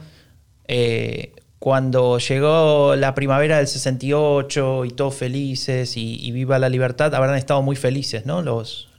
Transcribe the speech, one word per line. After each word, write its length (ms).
eh, 640
cuando 600
llegó 760
la 200
primavera 420
del 100
sesenta 400
y 60
ocho 720
y 60
todos 260
felices 800
y, 280
y 60
viva 300
la 80
libertad, 460
habrán 200
estado 280
muy 120
felices, 500
¿no? 160
Los, 480